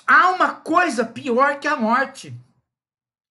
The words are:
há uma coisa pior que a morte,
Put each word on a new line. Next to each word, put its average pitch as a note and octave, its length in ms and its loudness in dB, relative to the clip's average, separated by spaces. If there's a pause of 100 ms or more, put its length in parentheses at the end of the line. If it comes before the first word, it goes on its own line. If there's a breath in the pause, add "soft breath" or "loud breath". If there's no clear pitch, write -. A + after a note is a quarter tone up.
há D#4 220 6
uma E4 240 0
coisa D#4 500 0
pior C4 560 -2
que D4+ 80 -6
a D4 80 0
morte, A#3 580 -4 (960)